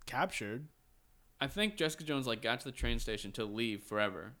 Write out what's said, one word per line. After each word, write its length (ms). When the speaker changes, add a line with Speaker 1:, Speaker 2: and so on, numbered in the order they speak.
Speaker 1:
captured. 600
Speaker 2:
I 60
think 320
Jessica 260
Jones, 220
like, 160
got 200
to 40
the 60
train 260
station 360
to 120
leave 380
forever, 580